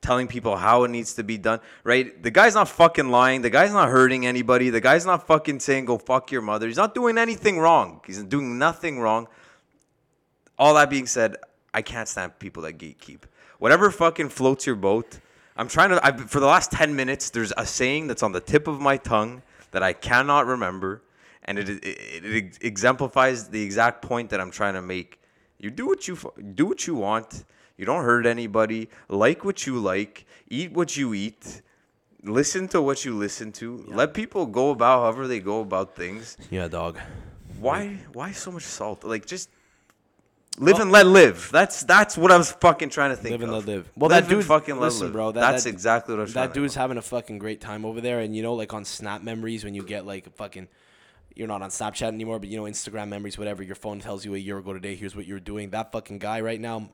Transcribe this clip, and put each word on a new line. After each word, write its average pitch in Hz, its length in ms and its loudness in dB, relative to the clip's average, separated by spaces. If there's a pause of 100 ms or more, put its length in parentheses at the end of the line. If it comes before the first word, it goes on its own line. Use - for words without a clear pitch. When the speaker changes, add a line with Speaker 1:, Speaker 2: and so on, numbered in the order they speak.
Speaker 1:
Telling 127 260 0
people 117 300 -4
how 110 280 6
it 120 60 0
needs 120 240 -8
to 117 80 -8
be 107 160 -6
done, 110 220 -2 (240)
right? 123 360 0
The 165 120 -4
guy's 208 220 6
not 208 140 4
fucking 165 420 4
lying. 127 320 4
The 120 80 0
guy's 170 220 4
not 185 180 4
hurting 127 360 6
anybody. 123 440 2
The 113 100 2
guy's 147 260 4
not 180 220 0
fucking 151 320 2
saying, 135 240 0
"Go 120 140 0
fuck 127 340 -2
your 127 100 -4
mother." 107 240 -2
He's 117 120 -6
not 214 160 2
doing 233 240 0
anything 214 420 0
wrong. 151 460 4
He's 98 180 -14
doing 123 340 -4
nothing 156 400 -2
wrong. 113 300 0 (1300)
All 151 160 6
that 147 140 6
being 135 180 -4
said, 113 300 0 (380)
I 113 80 -2
can't 113 260 -10
stand 92 300 -10
people 85 240 -16
that 80 160 -12
gatekeep. 76 460 -20 (340)
Whatever 175 320 6
fucking 165 400 0
floats 131 360 0
your 190 100 -2
boat. 101 420 -2 (380)
I'm 117 120 -4
trying 175 220 4
to, 180 140 4
I've, 131 260 0
for 143 100 0
the 135 60 4
last 170 260 4
ten 147 240 0
minutes, 135 340 -4
there's 110 260 -4
a 113 100 -6
saying 143 400 -2
that's 123 160 -6
on 107 100 -2
the 90 80 -4
tip 151 260 0
of 147 140 -6
my 139 160 2
tongue 120 460 -2 (300)
that 95 100 -2
I 92 100 0
cannot 131 540 2
remember, 98 560 -4 (420)
and 98 140 -6
it, 101 100 -6
it, 82 560 -12
it 104 380 -6
exemplifies 123 840 -2
the 107 140 -6
exact 110 380 0
point 117 300 -6
that 98 100 -4
I'm 92 100 -8
trying 101 240 -4
to 92 80 -8
make. 92 380 -12 (380)
You 107 120 -12
do 226 160 -10
what 381 220 -4
you 180 80 -10
fu-, - 160 -16 (220)
do 143 100 2
what - 220 -6
you 170 80 -4
want. 110 500 -4 (320)
You 95 80 -12
don't 143 200 -2
hurt 120 220 2
anybody. 110 640 -2 (200)
Like 113 360 0
what 196 220 -6
you 131 120 -6
like. 101 480 -4 (220)
Eat 165 240 -8
what 165 240 -2
you 131 180 -4
eat. 107 480 -10 (600)
Listen 143 460 -2
to 180 140 0
what 139 220 -2
you 123 120 -8
listen 104 360 -8
to. 117 360 -16
Speaker 2:
Yeah. - 80 -10
Speaker 1:
Let 151 180 0
people 202 320 -4
go 123 240 0
about 123 320 4
however 120 240 0
they 123 140 -6
go 101 200 -4
about 95 360 -6
things. 101 400 -12 (140)
Speaker 2:
Yeah, 90 180 -6
dog. 85 300 -8 (600)
Speaker 1:
Why, 131 280 -2
Speaker 2:
Like 196 280 -16
Speaker 1:
why 160 180 -10
so - 200 -14
much 165 120 -14
salt? - 400 -10
Like, 110 220 -6
just 180 220 -12 (1120)
live 165 160 6
Speaker 2:
Well 220 80 2
Speaker 1:
and 190 100 2
let 202 140 12
live. 170 440 8
That's, 185 340 2
that's 196 340 4
what 175 120 6
I 180 60 12
was 170 160 4
fucking 165 380 2
trying 139 200 0
to 127 60 -4
think 113 160 -6
Speaker 2:
Live 117 100 -6
and 113 80 -6
Speaker 1:
of. 110 160 -4
Speaker 2:
let 104 100 -4
live. 90 200 -10
Well, 151 140 4
Speaker 1:
Live 175 180 6
Speaker 2:
that - 60 2
Speaker 1:
and 208 80 2
Speaker 2:
dude, 180 40 -2
Speaker 1:
fucking 151 280 2
let 127 80 -2
Speaker 2:
listen, 117 240 -2
Speaker 1:
live. - 80 -8
Speaker 2:
bro, 110 180 -4
that, 117 80 -2
Speaker 1:
That's 123 240 4
Speaker 2:
that, 123 60 -4
Speaker 1:
exactly 113 420 0
what 107 80 -4
I - 40 -4
was 104 80 -12
trying 127 160 -2
Speaker 2:
that - 60 -12
Speaker 1:
to 143 60 -4
Speaker 2:
dude's 143 140 -4
Speaker 1:
think 139 60 -6
of. - 20 0
Speaker 2:
having 127 160 -4
a 110 40 -10
fucking 110 360 -10
great 107 240 -10
time 107 240 -12
over 113 160 -10
there. 120 180 -4
And, 107 160 -6
you 110 60 -6
know, 117 100 -4
like, 110 220 -8
on 104 100 -10
Snap 101 380 -10
Memories, 113 420 -8
when 101 100 -12
you 101 80 -10
get, 98 220 -10
like, 95 320 -14
fucking, 95 320 -16 (640)
you're 110 140 -10
not 101 140 -6
on 98 80 -12
Snapchat 110 380 -6
anymore, 113 320 -8
but, 98 100 -14
you 110 80 -10
know, 107 60 -10
Instagram 104 440 -12
Memories, 101 300 -10
whatever, 104 240 -8
your 95 140 -14
phone 104 240 -12
tells 98 260 -12
you 101 80 -8
a 98 40 -6
year 98 200 -10
ago 98 160 -12
today, 95 220 -12
here's 98 200 -12
what 101 80 -12
you're 98 160 -12
doing. 101 300 -12
That 110 220 -8
fucking 104 260 -12
guy 107 240 -6
right 113 180 -6
now 113 340 -10